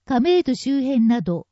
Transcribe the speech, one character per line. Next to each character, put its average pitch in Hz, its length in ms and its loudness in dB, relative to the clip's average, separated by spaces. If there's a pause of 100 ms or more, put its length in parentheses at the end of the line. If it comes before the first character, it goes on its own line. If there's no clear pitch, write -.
亀 339 380 2
戸 254 120 -2
周 277 260 -2
辺 254 260 2
な 233 140 2
ど、 170 300 -6